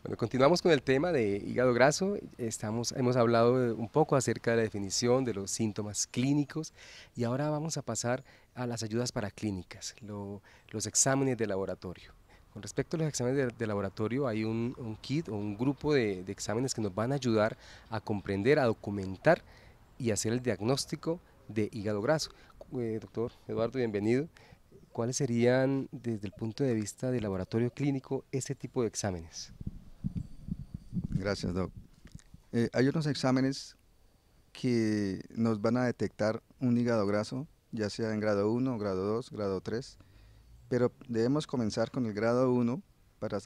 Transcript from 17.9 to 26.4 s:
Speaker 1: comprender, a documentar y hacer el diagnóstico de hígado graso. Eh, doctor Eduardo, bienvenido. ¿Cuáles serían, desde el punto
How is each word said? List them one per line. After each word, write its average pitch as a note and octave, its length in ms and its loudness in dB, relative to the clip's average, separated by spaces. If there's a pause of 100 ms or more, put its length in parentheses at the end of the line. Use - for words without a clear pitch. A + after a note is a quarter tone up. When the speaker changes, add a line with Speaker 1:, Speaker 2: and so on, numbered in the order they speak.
Speaker 1:
comprender, G2+ 580 2
a C3+ 80 4
documentar G2+ 760 0 (540)
y A#2 140 0
hacer G#2+ 200 0
el B2 100 0
diagnóstico C3 800 -2 (300)
de G#2+ 240 0
hígado G#2 280 -2
graso. D3 300 0 (480)
Eh, A2+ 220 -4
doctor A2+ 320 -6 (160)
Eduardo, A2+ 280 -2
bienvenido. A#2 520 2 (640)
¿Cuáles A#2+ 240 -2
serían, C3 720 4
desde A2+ 340 -6
el G2 80 -8
punto A2+ 300 -4